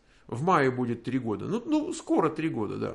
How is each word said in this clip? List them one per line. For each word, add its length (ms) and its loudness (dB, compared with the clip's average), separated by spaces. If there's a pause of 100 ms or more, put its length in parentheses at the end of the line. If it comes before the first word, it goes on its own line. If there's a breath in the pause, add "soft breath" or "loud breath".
(280 soft breath)
В 140 -6
мае 280 4
будет 320 -2
три 160 -2
года. 280 -2
Ну, 200 -2
ну, 260 0
скоро 380 2
три 180 -2
года, 280 -4
да, 180 -4